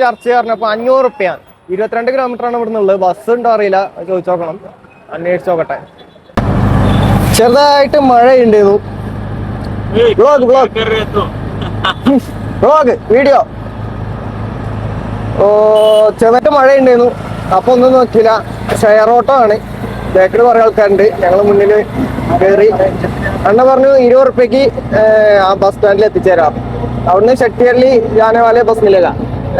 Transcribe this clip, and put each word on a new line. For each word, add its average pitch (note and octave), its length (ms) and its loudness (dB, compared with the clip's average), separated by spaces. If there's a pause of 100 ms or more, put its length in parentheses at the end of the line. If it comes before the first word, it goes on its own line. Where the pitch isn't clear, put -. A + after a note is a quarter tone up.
ചർച്ച് A#3+ 340 -2
പറഞ്ഞപ്പോ A3+ 360 -4
അഞ്ഞൂറ് B3+ 340 0
റുപ്യ. F#3+ 220 -4 (440)
ഇരുപത്തിരണ്ട് A3+ 400 -4
കിലോമീറ്റർ B3 360 -4
ആണ് A#3+ 100 -4
ഇവിടുന്ന് A3 240 -6
ഉള്ളത്. G3 220 0
ബസ് F3+ 280 -4
ഉണ്ടോ A#3+ 220 -2
അറിയില്ല, G3+ 240 0 (300)
ചോദിച്ചു F#3 220 -4
നോക്കണം, E3+ 260 -6 (580)
അന്വേഷിച്ച് F3 360 -4
നോക്കട്ടെ. D#3 260 -4 (1600)
ചെറുതായിട്ട് C#4+ 600 2 (120)
മഴ A#3+ 160 4 (180)
ഉണ്ടായിരുന്നു. G#3 320 4 (1400)
വ്ലോഗ്, C4 320 4
വ്ലോഗ്. C4 180 2 (1900)
വ്ലോഗ്, C4+ 320 2 (200)
വീഡിയോ. C4+ 240 2 (2000)
ഓ, - 20 4 (720)
ചെറുതായിട്ട് B3 380 2
മഴ C4+ 120 4 (100)
ഉണ്ടായിരുന്നു, B3 300 4 (480)
അപ്പൊ F#3 180 0
ഒന്നും B3+ 220 4
നോക്കിയില്ല. A3+ 340 2 (500)
ഷെയർ G#3+ 360 4
ഓട്ടോ A#3+ 160 0 (100)
ആണ്, G#3+ 120 2 (600)
ബാക്കിൽ F#3+ 320 2
കുറെ A#3 180 4
ആൾക്കാരുണ്ട്. G3+ 400 2 (160)
ഞങ്ങള് F#3+ 280 2
മുന്നില് G3+ 300 2 (640)
കേറി. G3+ 260 4 (840)
അണ്ണ G#3+ 100 2 (100)
പറഞ്ഞു C4+ 220 2 (160)
ഇരുപത് C4 220 4
റുപ്യക്ക്, B3 340 0 (360)
ഏ, - 20 2 (460)
ആ F#3+ 40 2 (100)
ബസ് G3 160 2
സ്റ്റാൻഡിൽ G3+ 320 2
എത്തിച്ചേരാം. F3 440 0 (560)
അവിടുന്ന് G#3 320 2
ചെട്ടിയള്ളി B3 500 2 (260)
ജാനവാല A3+ 520 2
ബസ് A3 160 0
നിലക. F#3+ 220 4 (520)